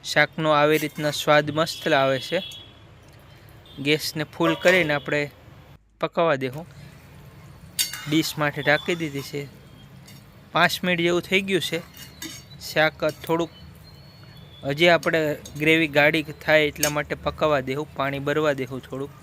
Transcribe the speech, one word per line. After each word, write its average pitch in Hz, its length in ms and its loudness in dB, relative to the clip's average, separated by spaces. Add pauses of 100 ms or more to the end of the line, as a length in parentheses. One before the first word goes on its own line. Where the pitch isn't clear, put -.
શાકનો 156 460 0
આવી 151 280 4
રીતના 151 320 -4
સ્વાદ 147 400 2
મસ્ત 156 320 -4 (100)
આવે 135 260 2
છે. 165 220 -4 (1400)
ગેસને 151 400 -2
ફૂલ 165 300 0
કરીને 170 400 2
આપણે 147 260 -2 (800)
પકાવવા 165 360 0
દેવું. 135 300 -8 (1400)
ડીશ 156 300 0
માટે 147 240 -2
ઢાંકી 151 340 2
દીધી 139 340 -6
છે. 143 100 -8 (1120)
પાંચ 165 300 4
મિનિટ 175 240 0
જેવું 175 160 2
થઈ 190 180 0
ગયું 196 280 -2
છે. 165 100 -4 (880)
શાક 156 300 2 (260)
થોડુંક 165 280 0 (1160)
હજી 151 200 4
આપણે 165 320 4 (360)
ગ્રેવી 160 320 4
ગાઢી 147 560 2
થાય 151 260 4
એટલા 147 260 -2
માટે 151 180 -4
પકાવવા 147 460 0
દેવું, 139 360 -6
પાણી 139 220 -4
બરવા 143 340 0
દેવું 131 280 -6
થોડુંક. 139 320 -10 (100)